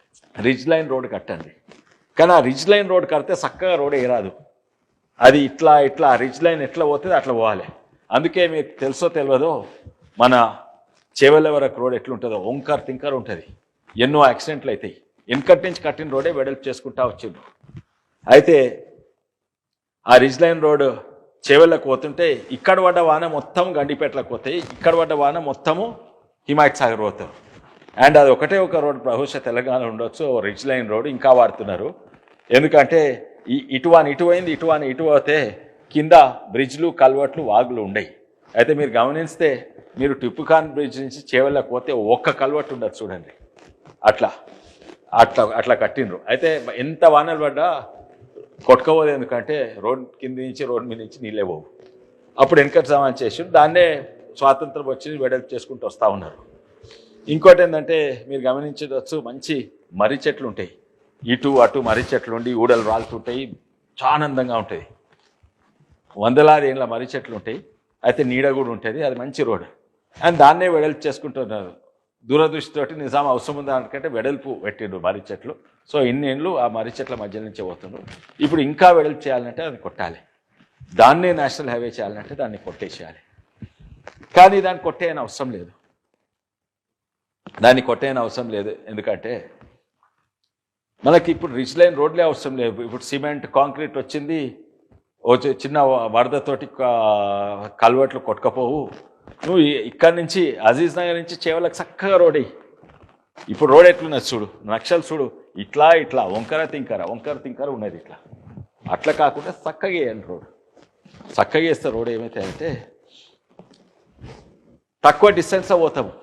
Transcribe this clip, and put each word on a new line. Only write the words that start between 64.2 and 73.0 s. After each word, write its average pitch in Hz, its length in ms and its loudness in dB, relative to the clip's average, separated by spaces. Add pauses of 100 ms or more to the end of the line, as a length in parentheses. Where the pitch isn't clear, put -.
అందంగా 127 360 -4
ఉంటాయి. 82 200 -12 (1400)
వందలాది 147 480 4
ఏళ్ళ 131 200 -4
మర్రి 120 240 -8
చెట్లు 117 240 -12
ఉంటాయి, 113 180 -12 (480)
అయితే 123 240 0
నీడ 131 180 0 (120)
కూడా 123 160 -4
ఉంటుంది, 113 320 -8
అది 127 160 -4
మంచి 143 260 -8
రోడ్. 87 160 -4 (600)
And 170 160 2
దాన్నే 165 340 6
వెడల్పు 151 320 -2
చేసుకుంటున్నారు. 110 640 -10 (580)
దూరదృష్టితోటి 151 720 -2